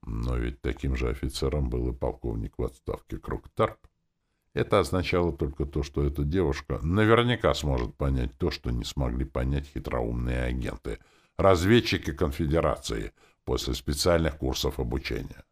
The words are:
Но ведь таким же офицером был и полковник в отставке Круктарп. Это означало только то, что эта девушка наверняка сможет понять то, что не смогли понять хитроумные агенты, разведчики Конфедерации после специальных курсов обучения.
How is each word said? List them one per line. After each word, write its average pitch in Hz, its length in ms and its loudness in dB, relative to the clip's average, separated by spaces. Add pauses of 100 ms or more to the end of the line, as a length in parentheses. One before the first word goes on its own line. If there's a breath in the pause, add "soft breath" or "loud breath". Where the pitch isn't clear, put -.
Но 57 320 -4
ведь 60 240 -4
таким 64 360 -2
же 60 140 -2
офицером 67 600 -2
был 60 200 -2
и - 20 -4
полковник - 640 -4
в - 60 -2
отставке - 540 -8
Круктарп. - 600 -4 (720)
Это - 280 2
означало 87 520 2
только 71 320 -2
то, 71 200 -2
что - 180 -2
эта 71 220 0
девушка 73 580 0
наверняка 107 720 4
сможет 65 400 -2
понять 67 420 -2
то, - 140 -2
что - 220 -6
не 58 100 -2
смогли 64 420 -2
понять 69 480 -2
хитроумные 62 680 -2
агенты, 60 560 -4 (380 soft breath)
разведчики 98 760 6
Конфедерации 73 1000 0 (320 soft breath)
после 62 300 -2
специальных 78 640 2
курсов 65 420 -2
обучения. 60 720 -6